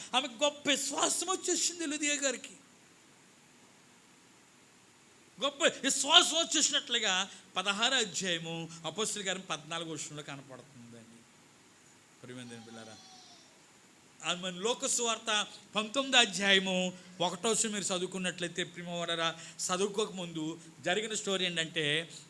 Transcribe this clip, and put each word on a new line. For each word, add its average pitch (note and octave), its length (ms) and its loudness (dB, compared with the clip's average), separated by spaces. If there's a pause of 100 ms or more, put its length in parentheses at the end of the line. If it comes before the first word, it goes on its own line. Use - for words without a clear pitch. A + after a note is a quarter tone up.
(160)
ఆమె C4+ 120 2
గొప్ప D4 420 0
విశ్వాసం - 580 2
వచ్చేసింది F4 600 0
లుదియా D4 280 0
గారికి. C4+ 340 -2 (3000)
గొప్ప C#4+ 220 2
విశ్వాసం D4 720 4
వచ్చేసినట్లుగా A#3+ 920 2 (260)
పదహారు G3+ 380 2
అధ్యాయము E3 760 0 (160)
అపొస్తలుల G#3 400 -2
కార్యం F#3 240 -2
పద్నాలుగు D#3+ 440 -6
వచనంలో D3 300 -8
కనపడుతుందండి. A#2+ 1000 -16 (1000)
ప్రియమైన B2 240 -12
దేవుని A#2 180 -14
బిడ్డలారా, A2+ 300 -16 (1400)
ఆ F3+ 40 0
మన F3+ 160 -6
లోక A#3 360 -2
సువార్త A3 580 0 (300)
పంతొమ్మిది B3+ 420 2
అధ్యాయము F#3+ 760 4 (280)
ఒకటో F3+ 280 0
వచనం A3 220 2
మీరు G3+ 120 -4
చదువుకున్నట్లయితే, F3+ 800 -2
ప్రియమైన F3 320 -8
వారలారా, E3 400 0 (240)
చదువుకోక G3 540 0
ముందు E3 460 -6 (260)
జరిగిన G3+ 280 0
స్టోరీ F#3+ 320 0
ఏంటంటే, D#3+ 640 0 (200)